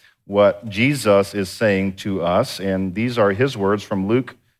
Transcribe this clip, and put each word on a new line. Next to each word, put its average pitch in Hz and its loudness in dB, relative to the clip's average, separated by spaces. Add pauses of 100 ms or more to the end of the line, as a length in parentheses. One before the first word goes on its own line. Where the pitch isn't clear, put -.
(240)
what 101 2
Jesus 107 2
is 98 -4
saying 98 0
to 95 -6
us. 90 0
And 95 -2
these 120 -2
are 101 2
his 123 -2
words 101 0
from 98 -4
Luke 123 0 (240)